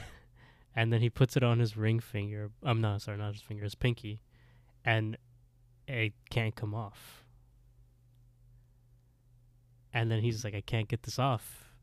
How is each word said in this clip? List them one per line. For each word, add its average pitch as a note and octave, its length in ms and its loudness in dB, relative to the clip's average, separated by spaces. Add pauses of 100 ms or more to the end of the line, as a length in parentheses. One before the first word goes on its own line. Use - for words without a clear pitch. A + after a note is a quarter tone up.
(760)
And A2+ 180 2
then A2+ 80 4
he A#2 80 4
puts - 260 4
it B2+ 80 4
on A#2 160 6
his A2 160 2
ring A2 240 2
finger. G#2 520 -6 (120)
I'm A2+ 160 2
not, G#2 220 2
sorry, G#2 160 -6
not G#2 160 -4
his G#2 80 -12
finger, G#2 220 -10
his G2+ 120 -6
pinky. A2 460 -2 (640)
And A2 320 2 (680)
it A2+ 260 -2 (160)
can't A2 260 0
come G#2 200 -6
off. - 500 -12 (2750)
And A#2 180 0
then A2+ 100 2
he's A2+ 220 0
like, G#2 120 -8
"I G2 60 -4
can't A2+ 260 -2
get - 160 -4
this - 160 -8
off." - 500 -2 (140)